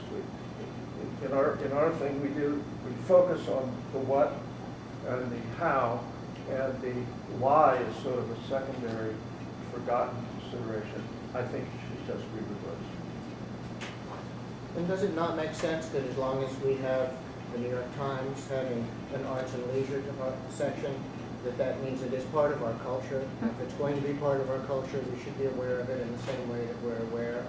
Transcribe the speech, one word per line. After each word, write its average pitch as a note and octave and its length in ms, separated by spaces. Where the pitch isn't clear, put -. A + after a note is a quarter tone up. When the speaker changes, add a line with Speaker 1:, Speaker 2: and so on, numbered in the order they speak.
Speaker 1:
we, - 1120
in C3+ 60
our, C#3+ 320
in C#3 80
our D3+ 220
thing C#3 280
we C#3 60
do, D3 340
we B2+ 60
focus - 420
on C3 240
the C#3 60
what C3+ 340
and B2 240
the A#2 260
how, C3 420
and C3 320
the B2+ 100
why C#3 380
is - 260
sort B2+ 160
of A2+ 120
a A2+ 180
secondary, B2 640
forgotten A#2 440
consideration. A2 600
I B2 80
think - 220
you - 240
should - 260
just - 100
read - 100
the - 100
books. - 1200
Speaker 2:
And F3 120
does F#3+ 140
it F3+ 120
not E3 220
make D#3 180
sense D#3+ 340
that C#3 160
as B2+ 120
long C3 280
as C3 60
we C3+ 120
have C3 360
the A#2+ 60
New A#2+ 120
York B2 260
Times C3+ 520
having A#2+ 380
an C3+ 120
arts C3 280
and B2 200
leisure C3+ 260
depart-, C3 340
section, C#3 440
that B2 120
that C3 260
means C3 200
it B2 100
is B2+ 140
part D3 260
of C3+ 100
our A2+ 120
culture? C3 420
If A2+ 200
it's - 120
going C#3+ 260
to C3+ 60
be C#3+ 80
part C#3+ 260
of C3 100
our C3 160
culture, C3+ 360
we B2 100
should C#3 160
be C3+ 80
aware B2+ 340
of B2 80
it B2+ 120
in A#2 120
the A#2+ 100
same B2 260
way A#2+ 160
that A#2 180
we're A#2 160
aware A#2+ 280